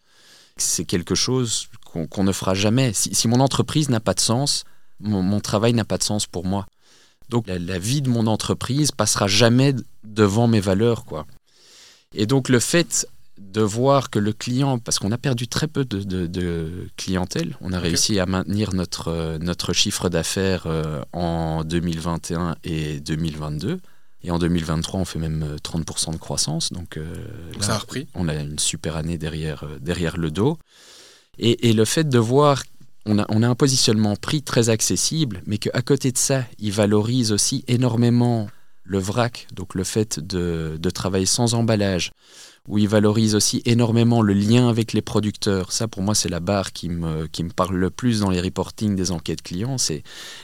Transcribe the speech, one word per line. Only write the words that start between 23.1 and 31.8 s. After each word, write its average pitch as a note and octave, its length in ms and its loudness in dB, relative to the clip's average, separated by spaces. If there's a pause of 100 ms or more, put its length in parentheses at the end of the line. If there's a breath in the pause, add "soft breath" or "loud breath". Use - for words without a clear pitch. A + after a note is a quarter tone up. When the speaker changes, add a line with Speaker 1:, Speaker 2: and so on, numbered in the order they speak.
Speaker 1:
mille D#2 220 -4
vingt-deux. D2+ 420 -6 (440 soft breath)
Et F2+ 80 -8
en E2+ 60 0
deux E2+ 120 2
mille E2+ 160 0
vingt-trois, D#2+ 340 -2
on F2+ 60 -2
fait - 140 -8
même, D#2 240 -4
euh, D2 200 -6
trente E2 220 -6
pour - 140 -8
cent - 120 -4
de D#2+ 60 -6
croissance. - 560 -4
Donc, F2+ 240 -12
euh, E2 180 -10 (380)
Speaker 2:
Donc G2 80 -10
Speaker 1:
là, G2 60 -2
Speaker 2:
ça A2 80 0
a - 40 -2
repris. - 340 -8
Speaker 1:
on F2+ 140 -2
a D2+ 60 0
une D2+ 260 -6
super D#2+ 380 -4
année E2 200 -4
derrière, D#2 460 -6
euh, D2 160 -12
derrière E2 380 -4
le E2 140 -2
dos. A#2 260 0 (800 loud breath)
Et, A#2 300 4
et A2+ 40 6
le A2 120 6